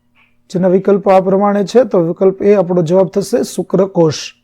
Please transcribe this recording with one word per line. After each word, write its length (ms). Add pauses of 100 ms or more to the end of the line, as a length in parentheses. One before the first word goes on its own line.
(500)
જેના 180
વિકલ્પો 440
આ 80
પ્રમાણે 460
છે, 180
તો 160
વિકલ્પ 420
એ 140
આપણો 260
જવાબ 260
થશે 360
શુક્રકોષ. 1000